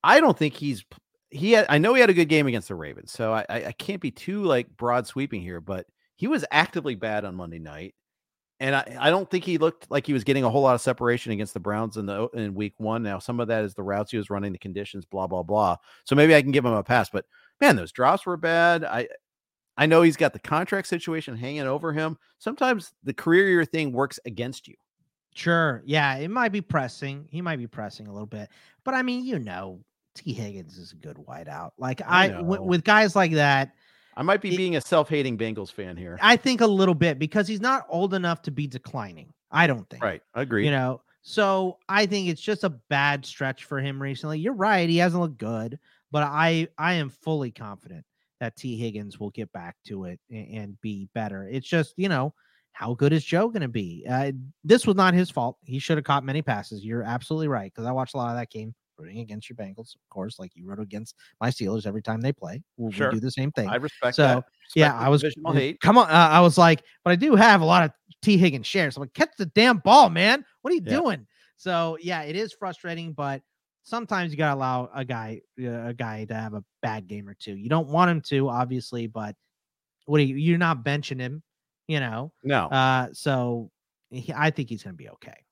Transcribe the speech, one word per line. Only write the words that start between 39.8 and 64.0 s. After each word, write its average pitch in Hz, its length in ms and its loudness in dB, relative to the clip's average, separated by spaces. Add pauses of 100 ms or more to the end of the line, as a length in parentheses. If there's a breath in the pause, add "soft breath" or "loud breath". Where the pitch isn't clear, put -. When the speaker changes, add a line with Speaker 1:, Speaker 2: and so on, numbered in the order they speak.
Speaker 2:
think. 120 120 -12
Speaker 1:
Right. 95 200 -4 (100)
Agreed. 117 320 0
Speaker 2:
You 147 60 2
know, 131 320 -2 (180)
so 190 560 -2 (100)
I 202 200 2
think 190 220 -2
it's 160 120 -6
just 208 220 -4
a 190 80 0
bad 139 560 -2
stretch - 380 -8
for 143 140 -6
him 135 220 -6
recently. 139 380 -8
You're 208 140 -4
right. 196 360 0
He 165 80 2
hasn't 175 240 2
looked 156 160 -4
good, 113 400 -6 (320)
but 147 140 -2
I, 160 440 0 (120)
I 170 140 0
am 151 180 -4
fully 147 400 -6
confident 95 560 -18 (320)
that 117 160 -8
T 123 220 -10
Higgins 104 420 -10
will 101 120 -8
get 110 200 -12
back - 240 -16 (120)
to 95 180 -10
it 87 140 -14 (120)
a-, 110 240 -14
and 101 260 -14
be 98 320 -10
better. 98 340 -8
It's 131 200 -8
just, 165 300 -2
you 190 120 -4
know, 147 240 -2 (400)
how 113 200 -8
good 143 200 2
is 156 120 0
Joe 196 240 0
gonna 196 180 -4
be? 98 400 -8
Uh, 135 240 -2 (320)
this 226 220 6
was 202 100 4
not 185 180 6
his 180 180 4
fault. 123 320 -4
He 131 160 -8
should 156 180 0
have 151 80 -4
caught 143 180 0
many 135 180 -4
passes. 104 440 -6
You're 117 180 -6
absolutely 127 440 -6
right, 110 260 -4
'cause 113 120 -10
I 123 60 -4
watched 131 220 -6
a - 40 -8
lot 120 140 -4
of 117 60 -6
that 120 140 -10
game 110 240 -14 (220)
rooting 90 220 -16
against 107 300 -14
your 120 80 -18
Bengals, 107 380 -16
of - 140 -20
course, 98 300 -10
like 92 160 -16
you 87 100 -20
root 98 140 -12
against 104 360 -12 (240 soft breath)
my 117 100 -4
Steelers 107 360 -6
every 104 160 -6
time 110 200 -6
they 131 120 -2
play. 95 300 -12 (140)
We, 117 100 -8
we 110 60 -6
Speaker 1:
Sure. 127 180 -2
Speaker 2:
do 113 80 -4
the 127 120 -4
same 135 200 -6
thing. 104 180 -4
Speaker 1:
I 107 60 -2
respect 127 400 -4